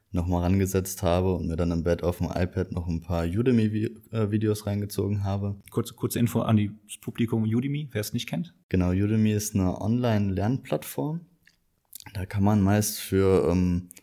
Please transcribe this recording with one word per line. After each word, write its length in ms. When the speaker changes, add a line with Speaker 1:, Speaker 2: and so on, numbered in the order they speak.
Speaker 1:
nochmal 300
rangesetzt 600
habe 320
und 120
mir 80
dann 160
im 120
Bett 200
auf 160
dem 80
iPad 460
noch 140
ein 140
paar 220
Udemy-Vi-, 760
äh, 180
Videos 380
reingezogen 560
habe. 320
Speaker 2:
Kurze, 240
kurze 240
Info 220
an 160
die, 140
das 120
Publikum, 440
Udemy, 480
wer 100
es 120
nicht 160
kennt. 240
Speaker 1:
Genau, 220
Udemy 400
ist 240
eine 240
Online-Lernplattform. 840
Da 120
kann 180
man 180
meist 380
für, 500
ähm, 400